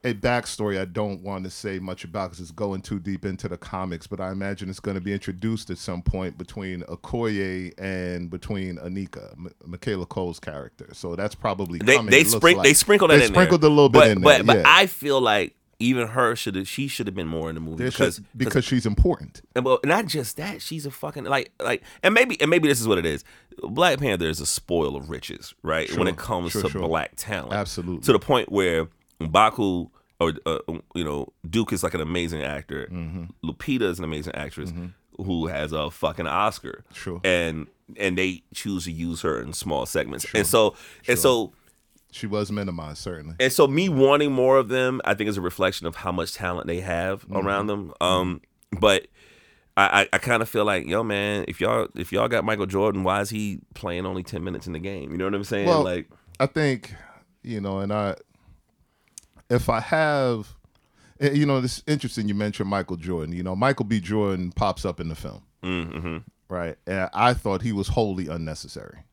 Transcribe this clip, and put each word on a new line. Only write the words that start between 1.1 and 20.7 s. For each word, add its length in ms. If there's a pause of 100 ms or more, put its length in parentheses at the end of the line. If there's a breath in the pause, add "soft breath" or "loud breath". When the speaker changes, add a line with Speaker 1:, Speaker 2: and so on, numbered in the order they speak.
Speaker 1:
want 240
to 40
say 300
much 240
about 280
'cause 100
it's 100
going 300
too 180
deep 240
into 240
the 100
comics, 480
but 140
I 120
imagine 380
it's 120
gonna 200
be 120
introduced 560
at 80
some 240
point 360
between 460
Okoye 960
and 520
between 480
Anika, 560
M-, 180 (140)
Michaela 400
Cole's 340
character. 540
So 220
that's 200
probably 440
Speaker 2:
They, 160
Speaker 1:
coming, 160
Speaker 2:
they 100
Speaker 1:
it 60
looks 180
Speaker 2:
sprink-, 120
Speaker 1:
like. 80
Speaker 2:
they 80
sprinkled 380
that 80
Speaker 1:
They 80
Speaker 2:
in 60
Speaker 1:
sprinkled 280
Speaker 2:
there. 80
Speaker 1:
a 40
little 160
bit 100
Speaker 2:
But, 100
Speaker 1:
in 120
Speaker 2:
but, 160
Speaker 1:
there, 60
Speaker 2:
but 140
Speaker 1:
yeah. 100
Speaker 2:
I 200
feel 340
like 340 (240)
even 300
her 260
shoulda, 300
she 220
shoulda 240
been 160
more 220
in 60
the 60
movie 220
Speaker 1:
There 80
Speaker 2:
because, 240
Speaker 1:
should, 100
Speaker 2:
'cause 120
Speaker 1:
because 280
she's 200
important. 560 (140)
Speaker 2:
And, 100
well, 180
not 220
just 320
that, 240
she's 240